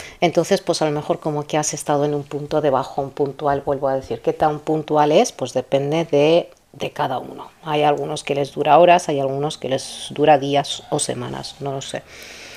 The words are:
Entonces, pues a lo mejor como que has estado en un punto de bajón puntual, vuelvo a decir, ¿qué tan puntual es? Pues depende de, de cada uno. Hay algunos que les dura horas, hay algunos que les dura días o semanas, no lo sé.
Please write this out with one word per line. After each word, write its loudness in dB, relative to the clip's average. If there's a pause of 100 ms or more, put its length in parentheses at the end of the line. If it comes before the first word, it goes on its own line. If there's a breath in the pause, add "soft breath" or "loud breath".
(200 loud breath)
Entonces, 2
pues -2
a 2
lo 0
mejor -4
como -4
que -2
has -2
estado 0
en 0
un -4
punto -4
de 2
bajón -2
puntual, -2
vuelvo -2
a 0
decir, -6
¿qué 0
tan 0
puntual 0
es? 4
Pues -8
depende 0
de, 4 (240)
de -8
cada -4
uno. -12 (120)
Hay 0
algunos 0
que -2
les -2
dura 4
horas, 6
hay -2
algunos -4
que -8
les -6
dura 6
días -2
o -2
semanas, -8
no -6
lo -8
sé. -10 (540 loud breath)